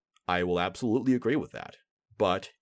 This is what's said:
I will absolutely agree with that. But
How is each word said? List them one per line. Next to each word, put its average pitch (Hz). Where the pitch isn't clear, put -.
I 90
will 90
absolutely 120
agree 123
with -
that. -
But 95